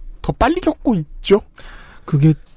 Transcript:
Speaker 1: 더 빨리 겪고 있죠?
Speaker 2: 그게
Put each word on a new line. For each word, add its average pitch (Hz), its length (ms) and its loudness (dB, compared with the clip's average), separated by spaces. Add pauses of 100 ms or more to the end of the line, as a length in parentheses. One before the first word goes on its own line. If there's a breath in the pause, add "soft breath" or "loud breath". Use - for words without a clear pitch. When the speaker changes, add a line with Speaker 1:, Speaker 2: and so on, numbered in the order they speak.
(220)
Speaker 1:
더 156 120 -4
빨리 320 260 0
겪고 294 360 -2
있죠? 185 440 0 (640 loud breath)
Speaker 2:
그게 156 300 4 (240)